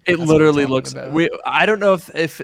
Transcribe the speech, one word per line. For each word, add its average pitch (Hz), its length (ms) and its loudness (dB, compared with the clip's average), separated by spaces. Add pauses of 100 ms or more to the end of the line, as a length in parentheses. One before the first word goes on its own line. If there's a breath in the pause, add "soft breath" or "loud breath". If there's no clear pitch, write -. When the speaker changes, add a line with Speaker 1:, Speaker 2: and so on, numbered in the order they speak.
Speaker 1:
that's 175 140 0
what 165 80 -4
we're 156 60 4
Speaker 2:
literally 151 280 4
Speaker 1:
talking 131 120 -2
Speaker 2:
looks, 131 180 -4
Speaker 1:
about. 131 200 -12
Speaker 2:
we, 160 160 0 (160)
I 151 220 0
don't 208 140 0
know 196 140 2
if, 165 200 -6
if 160 280 -6